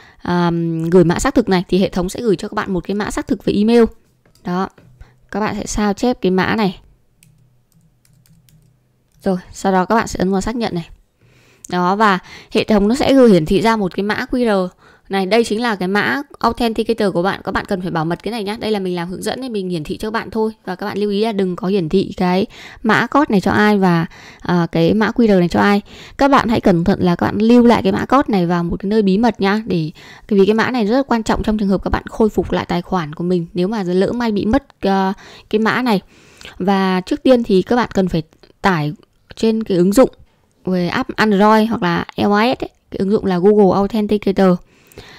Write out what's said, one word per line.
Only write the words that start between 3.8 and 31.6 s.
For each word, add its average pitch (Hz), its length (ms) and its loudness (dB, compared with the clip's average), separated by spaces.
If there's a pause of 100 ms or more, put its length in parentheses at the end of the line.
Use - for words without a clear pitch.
Đó, 180 240 -6 (640)
các 202 100 -6
bạn 214 180 -4
sẽ - 80 -8
sao 208 260 -2
chép 247 280 -2
cái 185 100 0
mã 185 260 0
này. 196 240 -2 (2500)
Rồi, 190 160 -2 (140)
sau - 200 -2
đó 185 120 2
các 214 100 0
bạn 226 140 0
sẽ - 100 -8
ấn 185 120 0
vào 196 100 0
xác 220 160 -6
nhận 233 180 -4
này. 170 140 -6 (840)
Đó, 180 260 0
và 202 220 2 (320)
hệ 208 140 0
thống 208 240 2
nó 226 60 2
sẽ - 200 2
gửi 247 160 8
hiển 165 160 4
thị 185 140 2
ra 226 160 2
một 196 180 -4
cái 190 100 -4
mã 214 260 -4
Q 214 380 0
R - 40 -16 (360)
này, 190 180 -2
đây 226 180 2
chính 220 180 -4
là 240 140 -2
cái 180 120 -4
mã 208 340 -2 (160)
authenticator 226 760 -2
của 175 80 0
bạn. 190 220 -4
Các 190 80 -6
bạn - 120 -4
cần 196 160 -4
phải 185 100 -8
bảo 160 140 -2
mật 170 180 -4
cái 208 100 -8
này 226 120 -8
nhá. 208 160 -6
Đây 214 100 -4
là 208 80 -2
mình 185 160 -4
làm 175 140 -6
hướng 175 140 -12
dẫn 214 180 -6
nên 254 120 -10
mình 190 160 -6
hiển 170 160 -6
thị - 120 -8
cho 220 120 -8
các 220 40 -6
bạn 220 180 -6
thôi. 220 220 -2 (120)
Và 180 100 -8
các 190 120 -8
bạn 208 120 -6
lưu 208 120 -2
ý 202 140 0
là 226 80 -2
đừng 190 240 -2
có 180 120 -6
hiển 185 200 0
thị 190 280 0
cái 185 300 0 (360)
mã 214 240 2
code 294 220 2
này 208 120 2
cho 196 100 0
ai 208 280 2
và, 170 280 2 (340)
à, 175 320 0
cái 165 220 2
mã 214 160 2
Q 240 160 2
R 214 40 4
này 175 180 4
cho 208 120 0
ai. 202 200 2 (380)
Các 277 120 4
bạn 269 180 4
hãy 233 120 0
cẩn 175 240 2
thận 196 180 0
là 175 140 2
các - 100 -2
bạn - 120 -2
lưu 233 280 6
lại 233 160 4
cái 190 100 2
mã - 120 -2
code 262 240 2
này 190 180 0
vào 170 180 0
một 170 160 -4
cái 190 80 -6
nơi 220 140 2
bí 190 160 2
mật 226 220 0
nhá. 196 260 0
Để, 160 240 -4 (380)
vì 196 180 4
cái 214 80 2
mã 226 160 0
này 240 160 -2
rất 220 100 0
là 277 60 2
quan 233 200 -2
trọng - 200 -2
trong 214 160 -2
trường 202 100 0